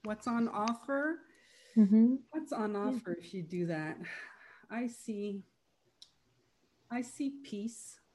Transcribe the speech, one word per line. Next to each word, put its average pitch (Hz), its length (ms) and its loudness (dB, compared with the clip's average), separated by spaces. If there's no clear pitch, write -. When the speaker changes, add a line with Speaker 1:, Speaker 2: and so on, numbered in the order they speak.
Speaker 1:
What's 214 220 -6
on 233 220 2
offer? 277 680 -2
Speaker 2:
Mm-hmm. 220 380 10
Speaker 1:
What's 311 220 -6
on 214 200 -2
Speaker 2:
Yeah. 202 80 -2
Speaker 1:
offer 220 400 -2
if - 140 -16
you 180 80 -4
do 175 240 -2
that? 156 300 -4
I 233 180 -4
see, 208 540 -6
I 240 120 -4
see 277 280 -6
peace. - 560 -10